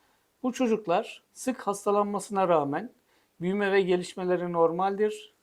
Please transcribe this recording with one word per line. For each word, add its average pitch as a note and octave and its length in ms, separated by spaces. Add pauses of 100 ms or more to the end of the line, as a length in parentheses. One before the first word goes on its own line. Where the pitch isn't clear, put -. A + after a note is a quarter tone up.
(420)
Bu B3+ 100
çocuklar A3 720 (100)
sık - 340
hastalanmasına G3+ 800
rağmen D#3 420 (500)
büyüme G3 320
ve G3 100
gelişmeleri F3+ 720
normaldir. F#3+ 920